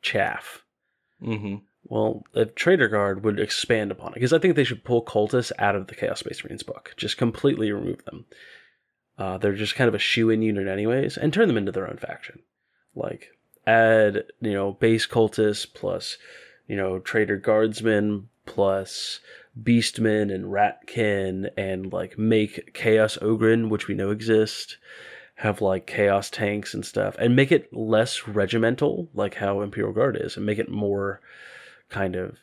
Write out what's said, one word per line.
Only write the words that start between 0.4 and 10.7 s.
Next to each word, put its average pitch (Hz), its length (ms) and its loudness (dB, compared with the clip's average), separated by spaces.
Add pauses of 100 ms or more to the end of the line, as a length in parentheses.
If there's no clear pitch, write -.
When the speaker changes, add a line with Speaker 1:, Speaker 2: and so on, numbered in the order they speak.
Speaker 2:
Mm-hmm. 104 360 -6 (260)
Speaker 1:
Well, 113 400 -2 (100)
the 113 120 2
Traitor 151 420 2
Guard 101 360 0
would 104 160 0
expand 107 520 -2
upon - 220 -10
it, - 60 -14
'cause 123 140 2
I 165 60 4
think 180 160 4
they 143 80 4
should 117 200 -4
pull 120 220 2
cultists 110 540 0
out 101 160 2
of 95 120 -4
the - 80 -18
Chaos - 240 -4
Space - 240 -10
Marines - 200 -12
book. - 340 -14
Just - 200 -4
completely 113 540 0
remove 90 340 -6
them. - 200 -16 (920)
Uh, 95 200 -6
they're 101 160 0
just 104 220 -4
kind 127 120 2
of 110 80 2
a 101 40 -2
shoe-in 110 420 2
unit 101 260 0
anyways, 110 500 -2